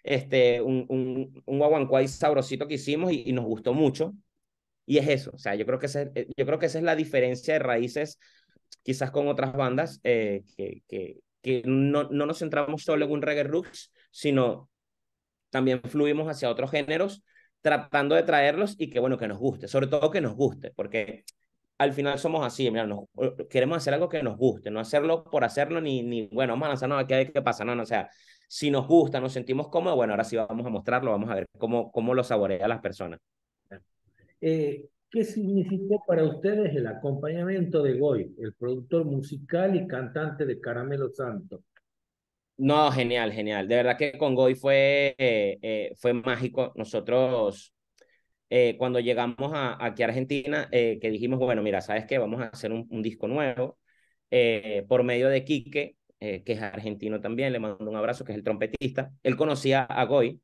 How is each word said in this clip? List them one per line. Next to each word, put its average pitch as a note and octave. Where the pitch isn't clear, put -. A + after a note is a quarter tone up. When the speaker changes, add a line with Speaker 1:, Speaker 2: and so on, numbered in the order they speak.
Speaker 1:
este, B2+
un, B2+
un, C3
un C3+
guaguancó C#3+
ahí C3+
sabrosito D3
que D3+
hicimos D3
y, C3
y C3
nos B2
gustó A2
mucho. D#3
Y C#3+
es C#3
eso, C#3
o -
sea, G2+
yo G#2+
creo B2+
que C#3
ese, C#3
eh, B2
yo C3
creo D3
que E3
esa D#3
es D#3+
la E3
diferencia C3
de D#3
Raíces, B2+
quizás C3
con C#3+
otras C3+
bandas, C3+
eh, G#2+
que, F#2+
que, F#2+
que B2+
no, C#3
no C#3+
nos D#3+
centramos D3
solo D3+
en C3+
un D3
reggae D3
roots, D#3
sino C3
también C3
fluimos D3
hacia C#3
otros B2+
géneros, D#3
tratando D3
de E3
traerlos E3
y D#3+
que, B2
bueno, B2+
que A2
nos G#2
guste, C3+
sobre C3+
todo D3
que G3+
nos A2+
guste, C3+
porque G#2+
al C#3
final C#3
somos D#3+
así, B2
mira, A2
nos, G2+
queremos C3+
hacer D3
algo E3
que D#3+
nos A2+
guste, A2
no G#2+
hacerlo D3
por C#3+
hacerlo, D3
ni, C3+
ni, A#2
bueno, A#2+
vamos C#3
a -
lanzarnos C3+
aquí C3+
a C3
ver C3+
qué C#3+
pasa, A#2
no, A#2+
no, A#2
o -
sea, G#2+
si -
nos C3+
gusta, C#3
nos C3
sentimos C3
cómodos, F3
bueno, A2+
ahora G#2
sí A2+
vamos A2+
a B2
mostrarlo, A#2+
vamos G#2
a G#2+
ver F#2+
cómo, A#2
cómo A#2
lo B2+
saborea G2
las A2+
personas. F#2
Speaker 2:
Eh, D3+
¿qué A3
significó G3
para E3
ustedes F#3+
el B2+
acompañamiento D#3+
de C3+
Goy, B2+
el A2
productor B2+
musical D3+
y -
cantante D3
de B2
Caramelo B2+
Santo? A#2
Speaker 1:
No, D3
genial, A#2+
genial. G#2
De A#2
verdad B2
que C#3+
con C#3
Goy C3
fue, C#3
eh, G#2+
eh, G#2+
fue B2
mágico. B2
Nosotros, A2+
eh, A#2+
cuando B2
llegamos A#2+
a, C3
aquí A#2
a A2+
Argentina, C3+
eh, A#2
que A2+
dijimos, A#2+
"Bueno, B2
mira, G2
¿sabes G#2+
qué? C3+
Vamos A#2
a A#2+
hacer A2
un, A2+
un A2+
disco A2
nuevo", C3
eh, A2
por B2+
medio B2
de C3+
Quique, C#3+
eh, G2
que A#2
es G#2+
argentino G#2+
también, A#2+
le A#2+
mando G#2+
un A2
abrazo, A2+
que G#2+
es G#2+
el G2+
trompetista. A2
Él C3
conocía C3+
a B2
Goy, B2